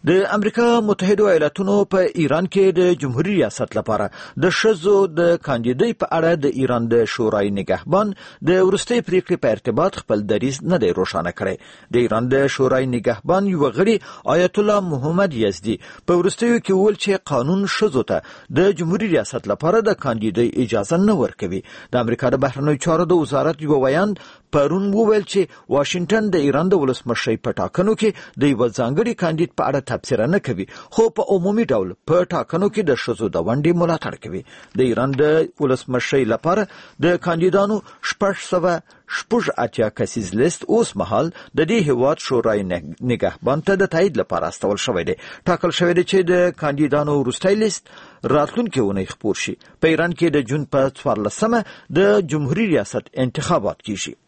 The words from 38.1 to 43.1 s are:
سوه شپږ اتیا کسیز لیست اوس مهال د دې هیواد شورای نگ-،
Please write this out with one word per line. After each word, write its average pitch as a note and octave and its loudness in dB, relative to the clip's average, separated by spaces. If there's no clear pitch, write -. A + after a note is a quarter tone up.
سوه F3 0
شپږ A#3 -2
اتیا A2 -2
کسیز G2+ -4
لیست E3+ 0
اوس A3 0
مهال A2 -2
د - -8
دې A3+ 2
هیواد C3+ 0
شورای A2 0
نگ-، E2 -8